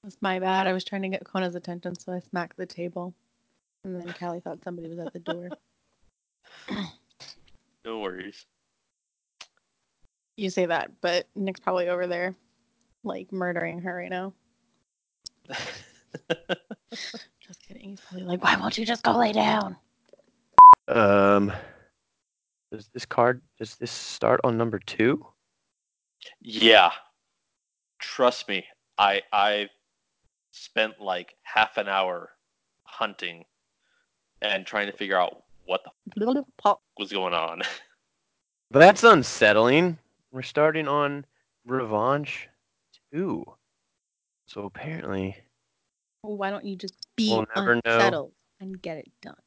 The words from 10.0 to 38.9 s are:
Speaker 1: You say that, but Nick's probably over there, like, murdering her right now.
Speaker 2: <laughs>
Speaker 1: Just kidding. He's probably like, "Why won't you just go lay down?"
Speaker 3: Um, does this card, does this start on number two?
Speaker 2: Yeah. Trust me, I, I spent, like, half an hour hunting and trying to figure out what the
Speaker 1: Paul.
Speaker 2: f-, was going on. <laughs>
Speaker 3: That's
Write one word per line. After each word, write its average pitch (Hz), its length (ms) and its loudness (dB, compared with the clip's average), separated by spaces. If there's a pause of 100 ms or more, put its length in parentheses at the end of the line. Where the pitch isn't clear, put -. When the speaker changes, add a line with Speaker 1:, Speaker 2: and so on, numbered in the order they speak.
Speaker 1:
You 196 140 -6
say 180 160 -2
that, 165 240 -4 (100)
but 175 240 -2 (100)
Nick's 190 240 -8
probably 180 300 -4
over 180 160 -4
there, 180 300 -6 (680)
like, 190 280 -12
murdering 175 500 -6
her 180 140 -10
right 180 160 -12
now. 185 220 -10 (1160)
Speaker 2:
<laughs> 135 60 -12 (1400)
Speaker 1:
Just - 760 -20
kidding. 196 240 -20
He's 196 100 -20
probably 185 260 -16
like, 180 160 -6
"Why 190 140 2
won't 202 200 -6
you 220 80 -6
just 233 180 -6
go 226 140 2
lay 226 140 0
down?" 214 440 -2 (1120)
Speaker 3:
Um, 101 640 6 (1200)
does 107 220 -18
this 123 120 -12
card, 123 360 2 (160)
does - 180 -14
this - 160 -10
start - 520 0
on 117 140 2
number 113 220 -2
two? 143 460 -2 (1160)
Speaker 2:
Yeah. 110 500 6 (1080)
Trust - 500 -2
me, 95 160 -4 (320)
I, 101 240 2 (100)
I 104 380 0 (840)
spent, - 480 -6
like, 92 440 -8
half - 340 -2
an 101 100 -4
hour 92 420 -4 (540)
hunting 90 600 -10 (960)
and 98 240 -4
trying 104 220 -6
to 98 100 -12
figure 98 200 -4
out - 260 -2 (220)
what - 160 -4 (340)
the 254 280 -2 (140)
Speaker 1:
Paul. 202 160 0
Speaker 2:
f-, - 60 -4 (180)
was 101 140 -10
going 92 220 -4
on. 82 280 -4 (540)
<laughs> - 560 -20
Speaker 3:
That's 180 320 8